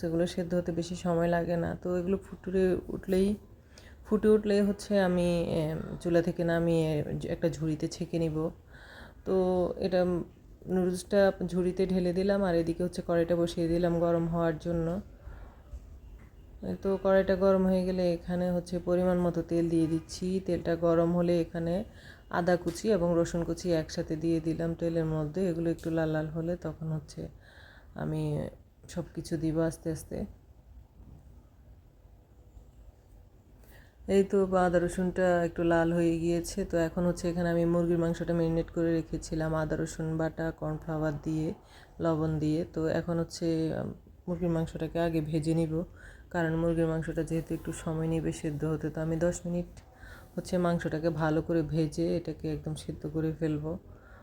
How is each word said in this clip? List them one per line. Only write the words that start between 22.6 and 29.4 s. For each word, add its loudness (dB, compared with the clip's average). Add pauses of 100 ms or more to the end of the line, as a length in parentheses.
এবং 4
রসুন 2
কুচি -4
একসাথে -2
দিয়ে 2
দিলাম -2
তেলের 0
মধ্যে। 0
এগুলো 0
একটু -2
লাল 2
লাল 0
হলে -4
তখন -8
হচ্ছে -8 (720)
আমি -4 (680)
সব -8
কিছু -8
দিব -2